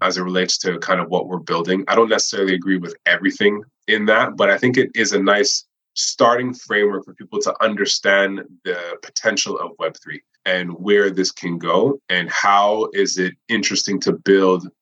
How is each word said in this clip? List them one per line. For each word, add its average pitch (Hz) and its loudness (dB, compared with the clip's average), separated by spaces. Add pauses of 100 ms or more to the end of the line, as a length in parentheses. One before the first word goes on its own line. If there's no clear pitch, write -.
as 92 0
it 92 -2
relates 92 -2
to 87 -4
kind 92 -2
of 85 -4
what 87 -2
we're 90 -8
building. 87 -2
I 95 0
don't 113 4
necessarily 101 0
agree 92 0
with 87 -8 (100)
everything 95 0 (260)
in 110 0
that, 110 2
but 101 2
I 98 4
think 123 0
it 127 2
is 104 0
a 98 2
nice 101 2 (360)
starting 123 2
framework 104 0
for 92 -20
people 101 -10
to - -2
understand 98 0 (220)
the 87 -6
potential - -4
of 87 -8
Web 82 -4
three 73 -16 (240)
and 90 -2
where 98 2
this 92 0
can 85 -8
go 87 0
and 90 -2
how 104 2
is 95 0
it 92 -2 (160)
interesting 101 -2
to 95 0
build, 92 4 (160)